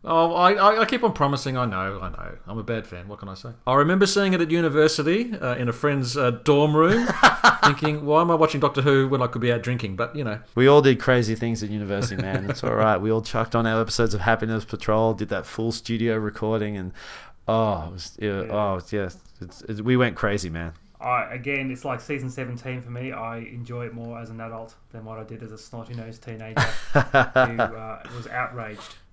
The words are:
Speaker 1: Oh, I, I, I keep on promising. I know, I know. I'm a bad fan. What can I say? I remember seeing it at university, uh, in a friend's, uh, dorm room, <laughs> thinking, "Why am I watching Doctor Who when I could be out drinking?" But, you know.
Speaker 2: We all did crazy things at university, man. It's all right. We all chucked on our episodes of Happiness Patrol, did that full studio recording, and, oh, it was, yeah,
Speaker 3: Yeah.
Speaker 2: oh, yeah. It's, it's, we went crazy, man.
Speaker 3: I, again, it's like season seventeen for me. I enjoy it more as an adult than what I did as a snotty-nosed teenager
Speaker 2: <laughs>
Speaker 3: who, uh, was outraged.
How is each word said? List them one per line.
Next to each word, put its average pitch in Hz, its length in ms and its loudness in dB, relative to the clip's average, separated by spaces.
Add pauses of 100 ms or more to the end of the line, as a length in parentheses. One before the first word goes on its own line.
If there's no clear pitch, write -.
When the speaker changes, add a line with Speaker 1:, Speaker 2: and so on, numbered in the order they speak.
Speaker 1:
Oh, 165 300 2
I, 180 200 6
I, 208 280 4
I 214 40 4
keep 247 180 -2
on 214 80 2
promising. 139 460 0
I 123 80 0
know, 95 360 -4
I 90 80 -6
know. 87 280 -10 (100)
I'm 104 100 -8
a 110 60 -8
bad 113 240 -6
fan. 90 220 -14
What 104 100 -14
can 101 80 -14
I 95 60 -10
say? 120 160 -14 (180)
I 127 80 2
remember 175 300 6
seeing 196 280 2
it 180 60 2
at 165 100 2
university, 160 840 2
uh, 127 220 -2
in 123 120 -2
a 113 60 -2
friend's, 131 420 0
uh, 127 160 2
dorm 147 420 4
room, 190 320 4 (320)
<laughs> - 280 4
thinking, 151 400 0
"Why 151 160 6
am 170 100 2
I 165 40 4
watching 156 260 2
Doctor 139 200 0
Who 135 280 4
when 131 120 2
I 123 60 0
could 120 140 -4
be 120 100 2
out 120 100 0
drinking?" 117 360 -4
But, 120 180 -4
you 147 80 -6
know. 107 160 -6 (160)
Speaker 2:
We 127 120 6
all 143 140 10
did 135 200 6
crazy 120 340 2
things 113 280 -2
at 104 60 -6
university, 104 520 -2
man. 95 280 -4
It's 123 140 -6
all 117 120 0
right. 110 200 4
We 104 160 0
all 110 100 2
chucked 113 360 -4
on 117 100 2
our 113 140 2
episodes 113 320 0
of 98 80 -2
Happiness 113 420 0
Patrol, 110 500 0
did 101 160 -4
that 92 160 -4
full 113 280 -4
studio 113 420 -2
recording, 107 640 -4
and, 92 160 -8 (560)
oh, 107 380 0
it 85 40 -10
was, - 300 -14
yeah, 98 220 -4
Speaker 3:
Yeah. - 100 -8
Speaker 2:
oh, 98 280 -2 (100)
yeah. 98 180 -4 (320)
It's, 92 260 -16
it's, 107 140 -8
we 127 160 2
went 120 180 2
crazy, 101 340 -2
man. 82 220 -8 (300)
Speaker 3:
I, 123 240 -2
again, 131 460 -6
it's 127 120 -12
like 131 160 -6
season 131 300 -8
seventeen 127 520 -10
for 123 80 -16
me. 123 220 -10
I 113 280 -10
enjoy 120 480 -12
it 113 60 -14
more 117 240 -12
as 113 120 -14
an 113 100 -14
adult 113 360 -14 (180)
than 110 100 -16
what 110 160 -14
I 107 60 -14
did 113 180 -16
as 110 80 -16
a 110 60 -18
snotty-nosed 113 680 -14
teenager 110 380 -6
Speaker 2:
<laughs> - 320 0
Speaker 3:
who, 147 60 6 (640)
uh, 110 400 -6 (140)
was 120 120 -12
outraged. 117 680 -10 (180)